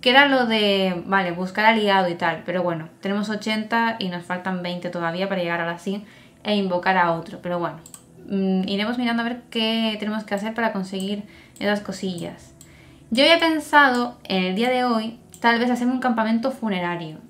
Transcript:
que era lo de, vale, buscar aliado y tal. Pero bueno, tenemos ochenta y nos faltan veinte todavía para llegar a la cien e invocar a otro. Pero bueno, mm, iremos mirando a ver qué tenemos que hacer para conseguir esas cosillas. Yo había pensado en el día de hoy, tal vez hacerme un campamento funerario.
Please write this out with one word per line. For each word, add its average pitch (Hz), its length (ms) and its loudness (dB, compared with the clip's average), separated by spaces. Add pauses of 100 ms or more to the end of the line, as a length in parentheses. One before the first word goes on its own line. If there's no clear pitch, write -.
que 247 80 2
era 277 180 8
lo 262 160 4
de, 196 640 0
vale, 185 260 0
buscar 185 320 -4
aliado 202 460 4
y 170 40 -2
tal. 165 300 -2
Pero 180 180 -2
bueno, 165 280 -4 (100)
tenemos 202 300 -2
ochenta 220 680 -2
y 190 120 -4
nos 175 120 -6
faltan 180 400 -4
veinte 175 280 -6
todavía 175 400 -4
para 185 100 -2
llegar 170 220 -2
a 165 40 -2
la 170 120 -6
cien 196 260 -6 (380)
e 208 120 -2
invocar 190 440 0
a 175 140 4
otro. 165 280 -6
Pero 175 180 -4
bueno, 160 200 -6 (500)
mm, 190 400 0
iremos 214 300 -2
mirando 233 240 0
a - 20 -2
ver 240 240 -6
qué 226 500 0
tenemos 214 260 -4
que - 100 -4
hacer 208 180 -4
para 226 220 -2
conseguir 196 500 -4 (340)
esas 208 220 0
cosillas. 175 720 -8 (580)
Yo 254 140 6
había 330 160 8
pensado 285 840 4
en 185 200 0
el 185 100 0
día 226 140 0
de 254 160 2
hoy, 226 340 -2 (220)
tal 233 180 4
vez 240 120 2
hacerme 247 240 0
un 254 60 -2
campamento 226 500 0
funerario. 175 800 -4